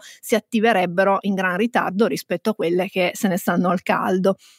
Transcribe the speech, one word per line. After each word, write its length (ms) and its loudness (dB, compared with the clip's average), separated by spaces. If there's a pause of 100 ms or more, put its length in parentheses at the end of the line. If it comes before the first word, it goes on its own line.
(200)
si 160 -2
attiverebbero 840 2
in 120 -2
gran 240 -2
ritardo 480 0
rispetto 460 -2
a 40 -8
quelle 320 -2
che 280 -2
se 120 -2
ne 100 0
stanno 320 0
al 120 0
caldo. 540 0 (240)